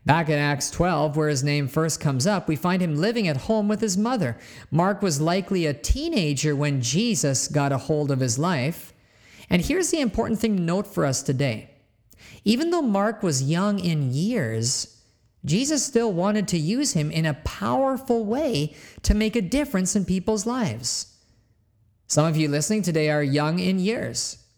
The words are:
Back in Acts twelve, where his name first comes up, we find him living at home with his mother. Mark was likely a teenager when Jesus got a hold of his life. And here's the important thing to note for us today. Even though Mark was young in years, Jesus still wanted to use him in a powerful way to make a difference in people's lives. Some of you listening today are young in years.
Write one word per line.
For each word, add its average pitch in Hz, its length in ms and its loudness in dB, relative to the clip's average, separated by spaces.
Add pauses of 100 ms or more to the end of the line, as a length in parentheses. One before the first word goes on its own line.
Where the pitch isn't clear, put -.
Back 156 240 2
in 147 100 2
Acts 147 320 0
twelve, 156 460 0
where 151 100 2
his 139 160 0
name 147 240 0
first 160 320 -2
comes 135 260 0
up, 202 220 0
we 156 80 0
find 180 260 0
him 160 140 0
living 208 320 0
at 147 80 0
home 214 320 0
with 208 140 0
his 196 160 0
mother. 208 400 0 (340)
Mark 190 300 2
was 160 180 0
likely 180 460 0
a 147 80 0
teenager 156 840 0
when 143 260 0
Jesus 147 680 0
got 143 240 2
a 131 40 0
hold 147 320 0
of 131 120 0
his 123 180 0
life. 160 540 -2 (560)
And 180 120 4
here's 330 300 0
the 330 80 0
important 226 400 0
thing 220 160 0
to 175 80 0
note 185 240 0
for 160 180 0
us 131 160 0
today. 131 500 -2 (760)
Even 247 240 2
though 349 120 2
Mark 220 400 0
was 139 220 0
young 190 360 0
in 151 340 0
years, 131 840 -2 (500)
Jesus 269 400 0
still 233 260 0
wanted 196 380 0
to 175 80 0
use 220 340 0
him 151 180 0
in 160 160 -2
a 151 80 0
powerful 247 920 -2
way 220 500 -2 (280)
to - 100 4
make 214 240 2
a 226 40 2
difference 190 540 0
in 202 80 2
people's 196 420 0
lives. 160 680 -4 (920)
Some 151 180 2
of 160 100 2
you 151 140 2
listening 156 320 0
today 156 280 2
are 151 140 2
young 147 340 2
in 185 220 0
years. 180 640 -4 (140)